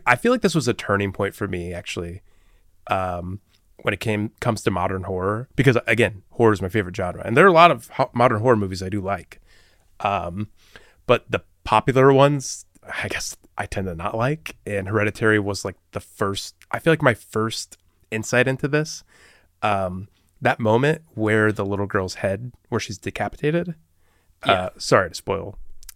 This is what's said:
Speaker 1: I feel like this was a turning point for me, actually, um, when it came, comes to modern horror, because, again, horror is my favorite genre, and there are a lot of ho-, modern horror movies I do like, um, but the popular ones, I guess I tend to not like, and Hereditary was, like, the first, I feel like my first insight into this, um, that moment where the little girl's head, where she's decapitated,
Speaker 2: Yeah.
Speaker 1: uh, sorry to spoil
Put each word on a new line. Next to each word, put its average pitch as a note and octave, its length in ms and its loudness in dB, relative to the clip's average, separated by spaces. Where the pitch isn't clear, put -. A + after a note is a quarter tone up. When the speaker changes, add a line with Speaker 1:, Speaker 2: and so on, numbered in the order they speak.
Speaker 1:
I B2 100 6
feel A#3 160 2
like B3+ 100 0
this E3+ 140 2
was B2+ 120 -2
a A#2+ 60 4
turning G2+ 380 -2
point G2 240 -4
for G2+ 120 -4
me, F2+ 260 -6
actually, F2 480 -10
um, F#2 520 -4
when G#2+ 120 -2
it F#2+ 60 -4
came, G#2+ 300 -2
comes A2 240 -2
to - 80 0
modern F#2+ 320 -2
horror, F#2+ 520 -4
because, B2+ 300 4
again, A2 460 0
horror A2+ 220 4
is F#2 80 -4
my F#2+ 80 -4
favorite F2+ 260 -2
genre, F2+ 300 -6
and A2 100 -2
there D#3+ 100 8
are G3 40 8
a F3+ 40 6
lot E3 180 8
of A#2 180 -6
ho-, - 240 -2
modern A#2+ 280 4
horror B2 140 6
movies F#2+ 260 -2
I F#2+ 80 -6
do G2+ 120 -2
like, F#2 400 -6
um, G2 480 -2
but - 220 2
the A#2 140 -2
popular C3 480 4
ones, C#3 520 2
I G2 60 -6
guess - 260 -8
I G2+ 80 -4
tend F#2+ 220 -6
to F2 80 -6
not F2 200 -6
like, C3+ 400 -2
and G2 220 -4
Hereditary G#2+ 520 2
was, G2+ 260 -4
like, F#2+ 100 -6
the - 80 -8
first, - 560 -6
I A2 80 -4
feel D#3+ 140 2
like D#3 80 -2
my C3 120 4
first - 640 -6
insight A#2+ 360 0
into C3+ 220 -2
this, D3+ 340 -4
um, F#2+ 460 -2
that B2+ 180 0
moment B2+ 420 2
where G#2+ 360 2
the G#2 140 -4
little G2+ 200 -4
girl's F#2+ 300 -4
head, G#2 380 -4
where A2+ 100 -2
she's G2+ 180 -8
decapitated, D#3 800 -4
Speaker 2:
Yeah. G2 80 4
Speaker 1:
uh, F#2 240 -2
sorry F#2+ 320 2
to - 60 -14
spoil F#2 440 -6